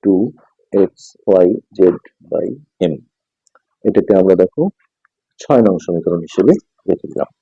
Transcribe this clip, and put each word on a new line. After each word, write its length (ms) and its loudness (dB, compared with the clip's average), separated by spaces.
টু 120 2
এক্স 300 -2
ওয়াই 220 2
জেড 220 2
by 140 -6
m। 20 -6
এটাকে 360 0
আমরা 220 4
দেখো 200 -2
ছয় 260 2
নং 80 2
সমীকরণ 440 -4
হিসেবে 240 2
রেখে 240 -4
দিলাম। 180 -8